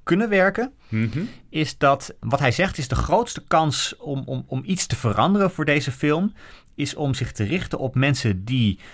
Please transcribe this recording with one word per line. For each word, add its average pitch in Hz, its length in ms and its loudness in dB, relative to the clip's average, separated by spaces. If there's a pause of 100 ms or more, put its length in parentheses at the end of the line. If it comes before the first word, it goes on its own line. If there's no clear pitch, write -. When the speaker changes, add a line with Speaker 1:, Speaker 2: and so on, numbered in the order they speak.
Speaker 1:
kunnen 208 260 2
werken, 196 440 2 (160)
Speaker 2:
Mhm. 110 300 -2 (300)
Speaker 1:
is 156 300 -2
dat 139 420 2
wat 120 180 0
hij 143 140 4
zegt - 260 0
is 131 100 -6
de - 60 -2
grootste 160 540 0
kans 160 500 0
om, 139 280 -6
om, 131 200 -6
om 131 200 -6
iets 180 200 -2
te - 100 -2
veranderen 170 540 2
voor 156 140 -4
deze 147 260 0
film, 151 420 0 (420)
is - 200 -6
om 139 200 -2
zich - 180 -6
te 107 120 -2
richten 156 340 -4
op 131 160 -4
mensen 120 500 2
die 117 340 2 (160)